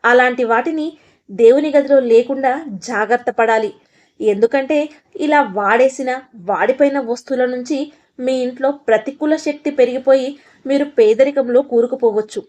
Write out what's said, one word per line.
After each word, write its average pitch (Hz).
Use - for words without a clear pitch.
అలాంటి 247
వాటిని 302
దేవుని 247
గదిలో 277
లేకుండా 247
జాగ్రత్త 233
పడాలి. 220
ఎందుకంటే 226
ఇలా 294
వాడేసిన, 247
వాడిపోయిన 254
వస్తువుల 254
నుంచి 254
మీ 254
ఇంట్లో 254
ప్రతికూల 277
శక్తి 294
పెరిగిపోయి 262
మీరు 277
పేదరికంలో 247
కూరుకుపోవచ్చు. 233